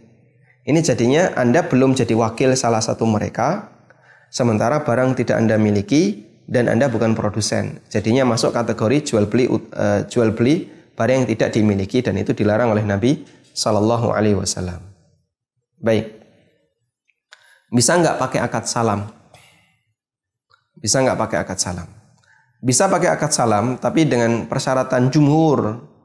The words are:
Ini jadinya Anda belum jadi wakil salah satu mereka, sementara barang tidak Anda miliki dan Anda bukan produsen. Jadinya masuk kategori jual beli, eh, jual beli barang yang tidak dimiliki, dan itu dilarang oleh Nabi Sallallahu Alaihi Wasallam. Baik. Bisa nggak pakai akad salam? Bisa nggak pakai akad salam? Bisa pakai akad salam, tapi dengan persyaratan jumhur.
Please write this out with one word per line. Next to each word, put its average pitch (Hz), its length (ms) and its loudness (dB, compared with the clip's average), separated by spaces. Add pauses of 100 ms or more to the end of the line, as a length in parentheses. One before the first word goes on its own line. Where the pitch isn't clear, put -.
(640)
Ini 147 160 2
jadinya 131 420 2 (140)
Anda 127 320 2
belum 131 240 4
jadi 113 240 0
wakil 127 400 0
salah 117 240 0
satu 113 240 -4
mereka, 110 640 -2 (640)
sementara 120 480 0
barang 127 400 0
tidak 113 160 -2
Anda 110 240 2
miliki 120 640 0 (240)
dan 123 160 0
Anda 113 240 2
bukan 113 240 0
produsen. 104 800 -4
Jadinya 113 320 2
masuk 120 320 0
kategori 117 480 0
jual 104 240 0
beli, 120 240 2
eh, 104 560 -2
jual - 240 2
beli 139 320 0 (320)
barang 120 240 2
yang 120 80 -2
tidak 110 240 -2
dimiliki, 104 480 0
dan 98 160 -2
itu 107 160 -2
dilarang 110 400 0
oleh 107 80 0
Nabi 104 400 0 (320)
Sallallahu 110 560 0
Alaihi 104 300 0
Wasallam. 90 420 -8 (960)
Baik. 110 320 0 (1600)
Bisa 143 320 2
nggak 156 160 0
pakai 135 240 -4
akad 117 240 -4
salam? 104 460 -2 (1600)
Bisa 131 320 -2
nggak 101 140 0
pakai - 260 -4
akad 92 160 -10
salam? 90 280 -8 (760)
Bisa 156 240 2
pakai 175 240 2
akad 151 160 -2
salam, 117 480 0
tapi 127 320 0
dengan 131 400 0
persyaratan 131 640 0
jumhur. 143 720 2 (200)